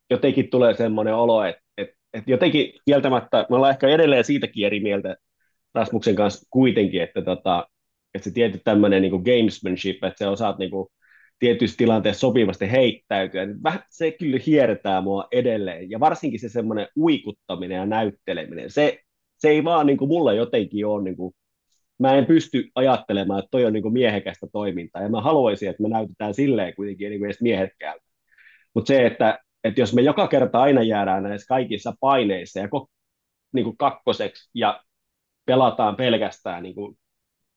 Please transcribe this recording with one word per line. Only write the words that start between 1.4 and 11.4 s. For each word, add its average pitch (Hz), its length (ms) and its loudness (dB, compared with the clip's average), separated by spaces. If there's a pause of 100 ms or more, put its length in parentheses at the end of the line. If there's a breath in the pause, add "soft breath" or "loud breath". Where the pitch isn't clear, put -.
et, 87 120 -2 (220)
et, 101 120 -8 (240)
et 113 140 -10
jotenkin 151 460 2 (120)
kieltämättä, 131 640 2
me 120 60 2
ollaan 135 160 6
ehkä 135 160 2
edelleen 147 360 6
siitäkin 113 420 -2
eri 104 140 0
mieltä 98 360 -4 (600)
Rasmuksen 113 400 0
kanssa 101 340 -2
kuitenkin, 107 520 2
että, 87 200 -4
tota, 87 460 -4 (460)
että 98 160 -10
se 85 40 -10
tietty 110 300 -2
tämmönen, 104 380 4
niinku, 95 180 0
gamesmanship, 98 840 0
että 95 220 -6
sä 98 40 -2
osaat, 101 280 -4
niinku, 95 340 -8 (480 soft breath)
tietyissä 120 380 2